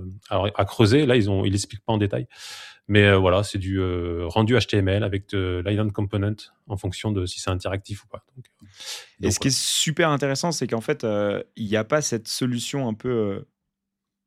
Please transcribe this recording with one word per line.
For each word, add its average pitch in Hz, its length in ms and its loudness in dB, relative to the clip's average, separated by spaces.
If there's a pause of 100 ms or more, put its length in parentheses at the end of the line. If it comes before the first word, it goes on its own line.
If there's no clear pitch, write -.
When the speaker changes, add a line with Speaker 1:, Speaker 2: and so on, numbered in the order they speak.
(280)
Speaker 1:
à, 95 140 0 (120)
à 98 120 2
creuser. 123 400 4
Là, 123 100 4
ils 104 140 2
ont, 98 160 0
ils 95 60 0
l'expliquent - 340 -4
pas 113 80 0
en 107 40 0
détail. 120 280 -2 (640)
Mais, 101 180 8
euh, 101 100 8
voilà, 95 260 4
c'est 104 140 -6
du, 95 240 -2
euh, 87 460 -2
rendu 110 280 2
H 110 120 2
T 110 100 -2
M 95 120 2
L 98 140 2
avec 98 280 -4
de 92 340 -2
l'Island 104 280 0
Component 104 440 -2 (300)
en 101 100 -8
fonction 101 340 -6
de 95 140 -2
si - 160 -8
c'est - 80 -6
interactif 95 560 -6
ou - 40 -20
pas. 101 140 -18 (140)
Donc, 123 80 -20 (180)
euh, 101 40 -20 (540)
Speaker 2:
Et - 20 -6
Speaker 1:
donc, 98 100 2
Speaker 2:
ce - 80 -2
qui 139 60 -2
Speaker 1:
ouais. 135 40 4
Speaker 2:
est 131 80 0
super - 520 0
intéressant, 143 420 0
c'est 135 140 -4
qu'en 113 160 -2
fait, 147 220 -2
euh, 104 380 0 (140)
il 110 120 -6
y 107 80 0
a 107 80 0
pas 147 180 0
cette 117 260 -4
solution 123 580 -4
un 113 60 -2
peu, 110 160 -6
euh, 110 380 -2 (800)